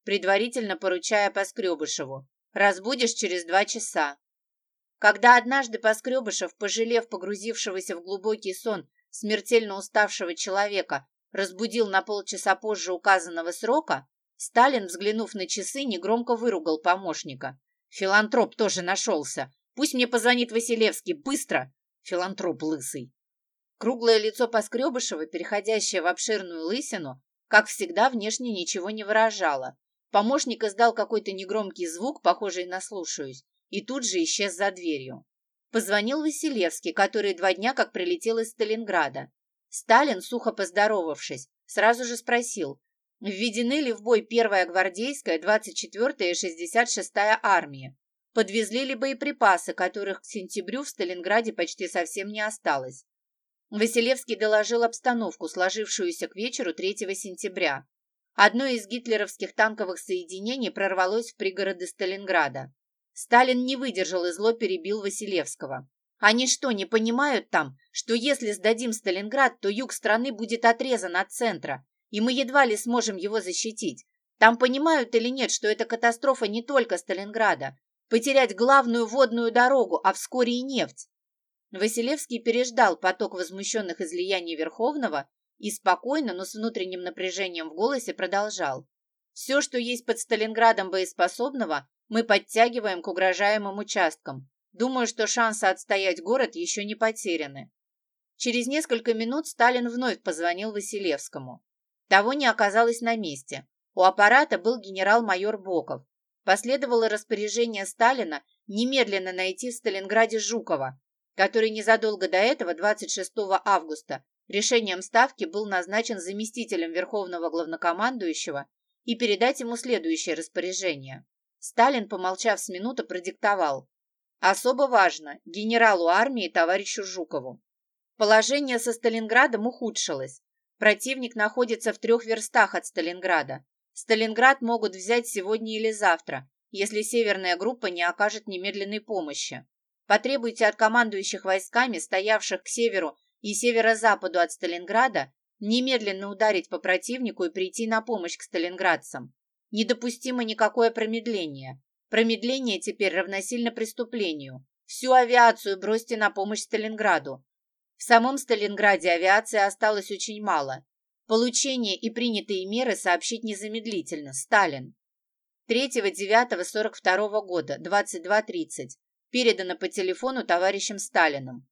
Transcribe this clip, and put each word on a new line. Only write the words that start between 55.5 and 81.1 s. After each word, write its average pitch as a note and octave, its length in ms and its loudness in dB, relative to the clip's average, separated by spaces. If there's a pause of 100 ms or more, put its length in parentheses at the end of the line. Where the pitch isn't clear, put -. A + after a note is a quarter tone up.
к - 80 -12
вечеру G#3+ 400 -4
третьего G3 400 -6
сентября. F#3 720 -6 (480)
Одно G#3+ 320 6
из A3+ 180 -4
гитлеровских G#3+ 680 -4
танковых G#3+ 420 0
соединений F#3+ 720 -6
прорвалось G3 640 -2
в - 60 -20
пригороды F#3+ 500 -4
Сталинграда. F3+ 840 -2 (440)
Сталин B3 480 4
не C4+ 120 -2
выдержал F#3 500 -2
и F3 60 -2
зло G#3 220 0
перебил G3 500 -4
Василевского. E3 840 -6 (300)
«Они A3+ 300 4
что, C4 240 0
не G3 160 -2
понимают A#3 640 0
там, C#3+ 260 0 (140)
что - 240 -4
если A#3+ 380 0
сдадим A3+ 380 0
Сталинград, A3 680 0
то G3 100 -2
юг A3 240 -4
страны A#3 380 0
будет A3+ 340 -2
отрезан A#3 500 2
от F#3+ 160 0
центра, D#3 540 -4 (240)
и G#3 120 -4
мы B3 120 2
едва C4 320 4
ли A3 100 2
сможем A3 420 -2
его G3+ 220 -2
защитить? F3+ 680 -6 (320)
Там A#3 180 8
понимают C4 560 2
или A3+ 160 4
нет, B3+ 220 -2
что - 160 -2
эта G#3+ 180 0
катастрофа A#3 600 0
не A3 160 -4
только A#3 340 0
Сталинграда? F#3+ 800 -2 (320)
Потерять A#3 460 4
главную A#3+ 500 4
водную A#3 460 2
дорогу, A#3+ 520 4
а F#3+ 100 4
вскоре A#3+ 400 -2
и B3 100 -4
нефть?» B3 440 -6 (600)